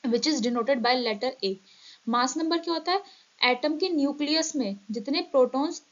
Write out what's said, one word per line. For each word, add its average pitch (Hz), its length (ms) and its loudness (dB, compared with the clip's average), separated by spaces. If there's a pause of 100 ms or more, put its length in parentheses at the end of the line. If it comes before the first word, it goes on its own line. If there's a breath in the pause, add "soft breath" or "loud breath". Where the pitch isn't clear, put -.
which 240 240 2
is 285 140 2
denoted 240 420 0
by 240 140 4
letter 233 320 -2 (140)
A। 196 100 0 (540 loud breath)
Mass 247 300 0
number 330 200 0
क्या 330 160 -2
होता 320 180 -2
है, 392 100 0 (400 loud breath)
Atom 254 360 2
के 370 120 0
nucleus 294 680 0
में 208 220 -2 (140)
जितने 269 300 -2 (100)
protons 269 480 2 (120)